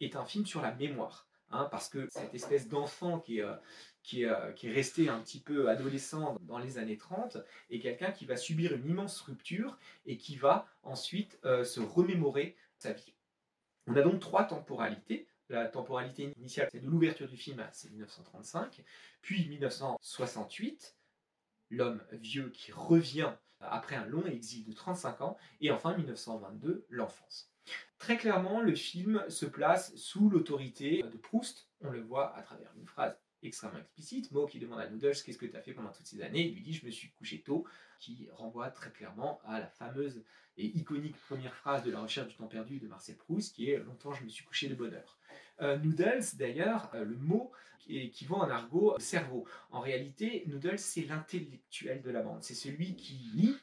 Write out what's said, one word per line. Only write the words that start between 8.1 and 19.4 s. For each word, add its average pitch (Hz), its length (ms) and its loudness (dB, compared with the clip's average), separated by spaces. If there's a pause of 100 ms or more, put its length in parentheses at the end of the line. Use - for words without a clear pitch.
qui 135 160 -6
va 127 100 0
subir 160 360 2
une 131 160 -2
immense 190 320 0
rupture 185 580 -4 (280)
et - 100 -4
qui 143 200 -10
va 143 300 8 (160)
ensuite, - 640 -6
euh, 127 180 6
se 123 180 -2
remémorer 147 760 4 (220)
sa 113 140 -4
vie. - 220 -12 (720)
On 117 80 2
a 139 80 10
donc 180 180 8
trois 196 240 4
temporalités. 113 840 -4 (200)
La 117 180 0
temporalité 135 720 -4
initiale, 135 340 0
c'est 120 80 -10
de 131 80 -6
l'ouverture 160 400 6
du 127 80 -14
film, 123 360 -8
c'est - 180 -16
mille 107 100 -14
neuf 104 100 -12
cent 170 120 -18
trente-cinq, - 600 -8 (380)
puis 180 280 2